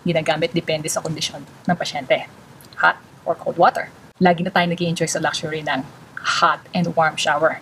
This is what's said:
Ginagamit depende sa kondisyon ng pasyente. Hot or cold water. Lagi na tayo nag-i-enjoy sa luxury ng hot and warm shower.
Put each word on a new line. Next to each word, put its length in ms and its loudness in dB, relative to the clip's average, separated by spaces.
Ginagamit 560 0
depende 320 -2
sa 160 -4
kondisyon 400 -6
ng 80 2
pasyente. 560 -2
Hot 160 2
or 80 0
cold 240 -4
water. 320 2
Lagi 160 4
na 80 -2
tayo 240 0
nag-i-enjoy 320 -2
sa 160 -2
luxury 400 -4
ng 240 -4
hot 320 2
and 240 2
warm 240 2
shower. 420 2